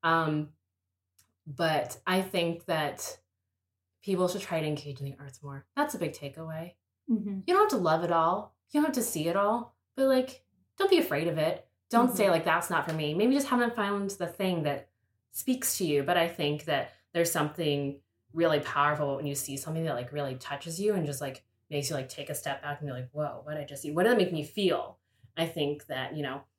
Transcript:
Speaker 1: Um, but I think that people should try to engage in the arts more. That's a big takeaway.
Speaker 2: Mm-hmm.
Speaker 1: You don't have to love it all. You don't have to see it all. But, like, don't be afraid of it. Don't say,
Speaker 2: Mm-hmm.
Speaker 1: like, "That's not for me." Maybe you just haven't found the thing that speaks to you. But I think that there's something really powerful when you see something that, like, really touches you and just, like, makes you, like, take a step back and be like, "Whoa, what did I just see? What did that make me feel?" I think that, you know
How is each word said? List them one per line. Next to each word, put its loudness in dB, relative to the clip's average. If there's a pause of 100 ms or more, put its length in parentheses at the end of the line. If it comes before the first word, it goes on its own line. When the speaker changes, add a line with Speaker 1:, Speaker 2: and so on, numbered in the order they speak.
Speaker 1:
Um, 2 (960)
but 0 (100)
I 2
think -2
that -4 (840)
people 2
should -4
try -2
to -2
engage -6
in -6
the -10
arts -16
more. -14 (100)
That's 0
a -8
big -2
takeaway. -12 (380)
Speaker 2:
Mm-hmm. -2
Speaker 1:
You 2
don't 6
have 0
to 0
love 4
it 0
all. 2 (160)
You 2
don't 4
have 0
to 0
see -2
it 0
all. 0 (200)
But, 2
like, 2 (360)
don't 4
be 8
afraid 2
of 0
it. 0 (240)
Don't 4
say, 4
Speaker 2:
Mm-hmm. 6
Speaker 1:
like, 4
"That's 2
not 0
for -4
me." -2
Maybe 4
you 4
just -2
haven't 2
found -2
the -4
thing -2
that -4 (420)
speaks -2
to 0
you. 4
But 2
I 4
think -2
that -2 (220)
there's 2
something 0 (340)
really 4
powerful 0
when -4
you -4
see -6
something -4
that, -2
like, -6
really -4
touches -8
you 2
and 0
just, -4
like, -8 (260)
makes -2
you, -4
like, -6
take -12
a -6
step -6
back -6
and -6
be -6
like, -8
"Whoa, -4
what -10
did -6
I -8
just -12
see? -6
What 4
did 6
that 6
make 4
me -2
feel?" 0 (400)
I 2
think -4
that, -6
you -4
know -6 (180)